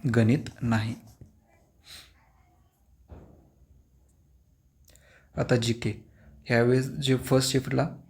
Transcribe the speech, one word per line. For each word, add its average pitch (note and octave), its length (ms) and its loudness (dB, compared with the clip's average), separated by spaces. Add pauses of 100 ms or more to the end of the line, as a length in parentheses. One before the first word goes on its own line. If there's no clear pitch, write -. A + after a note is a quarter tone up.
(100)
गणित A2+ 400 2 (120)
नाही. A2+ 320 -2 (4000)
आता C3 220 0
जीके, A2+ 360 -2 (540)
ह्यावेळेस B2+ 520 2
जे C3+ 200 0
फर्स्ट C3 340 0
शिफ्टला C3 360 -2 (220)